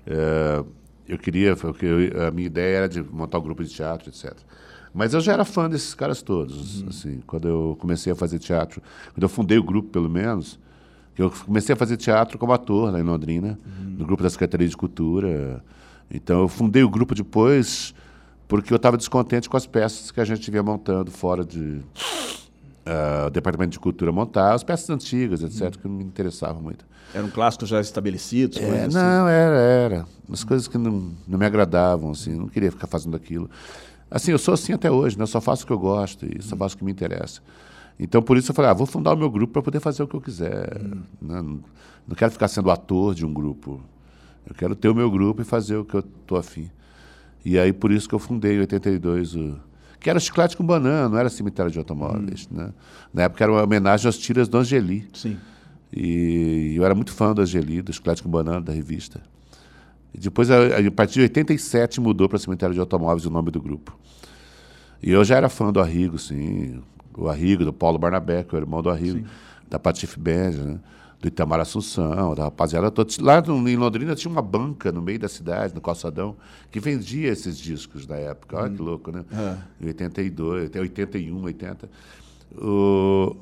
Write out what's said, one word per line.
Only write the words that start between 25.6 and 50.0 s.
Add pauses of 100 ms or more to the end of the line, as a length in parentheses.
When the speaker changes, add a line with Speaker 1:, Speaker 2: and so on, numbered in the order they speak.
Speaker 2:
Uhum.
Speaker 1:
que
não
me
interessavam
muito. (300)
Speaker 2:
Eram
clássicos
já
estabelecidos,
Speaker 1:
É,
Speaker 2:
coisas
assim?
Speaker 1:
não,
era,
era. (220)
Umas
coisas
que
não, (140)
não
me
agradavam,
assim,
não
queria
ficar
fazendo
aquilo. (640)
Assim,
eu
sou
assim
até
hoje,
né?
Eu
só
faço
o
que
eu
gosto
e
só
Speaker 2:
Hum.
Speaker 1:
faço
o
que
me
interessa. (580)
Então,
por
isso
eu
falei,
"Ah,
vou
fundar
o
meu
grupo
pra
poder
fazer
o
que
eu
quiser,
Speaker 2:
Hum. (180)
Speaker 1:
né?
Não, (460)
não
quero
ficar
sendo
ator
de
um
grupo. (640)
Eu
quero
ter
o
meu
grupo
e
fazer
o
que
eu
tô
afim." (720)
E
aí,
por
isso
que
eu
fundei
em
oitenta
e
dois
o, (400)
que